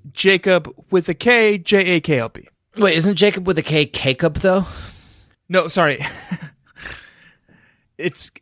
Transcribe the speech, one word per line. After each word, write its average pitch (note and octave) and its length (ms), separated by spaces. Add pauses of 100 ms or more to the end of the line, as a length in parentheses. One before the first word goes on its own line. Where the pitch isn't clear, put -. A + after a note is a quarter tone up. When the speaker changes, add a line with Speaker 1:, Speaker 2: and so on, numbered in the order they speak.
(140)
Speaker 1:
Jacob F#3 580 (200)
with F#3 180
a E3+ 60
K, A3 420
J F#3 380
A D#3+ 60
K C#3+ 200
O A2+ 80
B. - 180 (300)
Speaker 2:
Wait, F#3+ 200
isn't F3+ 180
Jacob F#3+ 320
with F3+ 100
a D#3+ 60
K, D3+ 240
Jacob, C#3+ 480
though? F#3+ 320 (840)
Speaker 1:
No, E3+ 200
sorry. D#3 320
<laughs> C#3 40 (1900)
It's, - 320 (120)